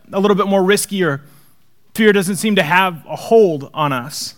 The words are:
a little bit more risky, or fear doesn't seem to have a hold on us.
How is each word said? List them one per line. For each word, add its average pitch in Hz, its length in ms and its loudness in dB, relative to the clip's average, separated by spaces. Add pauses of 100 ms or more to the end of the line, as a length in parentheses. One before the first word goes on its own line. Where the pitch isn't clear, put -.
(120)
a 202 80 -2
little 202 160 2
bit 196 100 0
more 196 160 2
risky, 196 400 0
or 143 200 -2 (720)
fear 214 180 4
doesn't 196 240 -2
seem 214 200 -2
to 185 60 4
have 175 440 0
a 156 100 -10
hold 175 580 0
on 147 180 -2
us. 131 460 -8